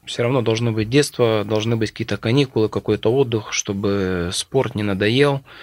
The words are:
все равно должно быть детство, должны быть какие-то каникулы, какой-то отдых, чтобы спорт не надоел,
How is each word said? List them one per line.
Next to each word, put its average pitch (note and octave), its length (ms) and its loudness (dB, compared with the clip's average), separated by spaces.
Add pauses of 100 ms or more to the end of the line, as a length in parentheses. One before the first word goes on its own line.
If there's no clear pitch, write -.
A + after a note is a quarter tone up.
все - 180 -4
равно B2 180 2
должно A2+ 320 0
быть A2 160 -2
детство, A#2 560 2
должны G#2+ 320 0
быть A2 140 -2
какие-то - 260 -6
каникулы, A#2 520 0
какой-то G#2+ 440 0
отдых, A#2 400 0
чтобы G2 800 -2
спорт - 420 -2
не G#2+ 80 0
надоел, A#2 580 2 (220)